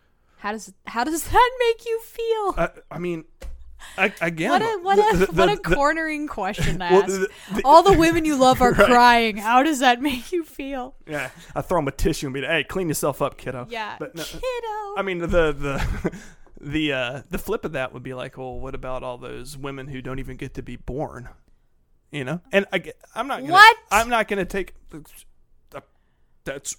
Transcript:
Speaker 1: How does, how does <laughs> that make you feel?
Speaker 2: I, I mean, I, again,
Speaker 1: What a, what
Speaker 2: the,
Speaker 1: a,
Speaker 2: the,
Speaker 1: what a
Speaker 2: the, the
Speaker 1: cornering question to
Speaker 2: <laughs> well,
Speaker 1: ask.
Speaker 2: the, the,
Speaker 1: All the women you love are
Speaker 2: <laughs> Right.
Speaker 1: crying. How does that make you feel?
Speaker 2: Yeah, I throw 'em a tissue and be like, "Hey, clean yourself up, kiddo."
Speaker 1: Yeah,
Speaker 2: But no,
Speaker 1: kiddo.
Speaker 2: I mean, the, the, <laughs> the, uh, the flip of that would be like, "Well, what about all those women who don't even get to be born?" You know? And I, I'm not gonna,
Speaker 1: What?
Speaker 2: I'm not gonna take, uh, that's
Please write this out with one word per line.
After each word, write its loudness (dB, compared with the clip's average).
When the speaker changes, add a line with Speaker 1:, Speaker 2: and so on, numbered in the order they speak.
Speaker 1:
How -6
does, -12
how -4
does -4
<laughs> -10
that 4
make -2
you -4
feel? -4
Speaker 2:
I, 0
I -12
mean, -8
I, 0
again, -2
Speaker 1:
What 4
a, -2
what 2
Speaker 2:
the, 8
Speaker 1:
a, 6
Speaker 2:
the, -2
Speaker 1:
what 6
a 0
Speaker 2:
the, -6
the 2
Speaker 1:
cornering 0
question -2
to -6
Speaker 2:
<laughs> -2
well, 8
Speaker 1:
ask. -4
Speaker 2:
the, -2
the, -2
Speaker 1:
All 10
the 6
women 4
you 0
love 6
are 6
Speaker 2:
<laughs> -2
Right. 8
Speaker 1:
crying. 6
How 4
does 0
that 4
make -4
you -4
feel? -12
Speaker 2:
Yeah, -8
I -6
throw -2
'em -2
a -2
tissue -2
and -8
be -6
like, -4
"Hey, 0
clean -4
yourself -2
up, -2
kiddo." -10
Speaker 1:
Yeah, -10
Speaker 2:
But -12
no, -12
Speaker 1:
kiddo. -12
Speaker 2:
I -2
mean, -6
the, -4
the, -2
<laughs> -20
the, -4
uh, -6
the -8
flip -6
of -10
that -6
would -14
be -12
like, -12
"Well, -12
what -10
about -8
all -10
those -14
women -10
who -12
don't -10
even -12
get -12
to -10
be -14
born?" -10
You -8
know? -6
And -6
I, -6
I'm -8
not -8
gonna, -8
Speaker 1:
What? 10
Speaker 2:
I'm 2
not 0
gonna -2
take, -8
uh, -16
that's -10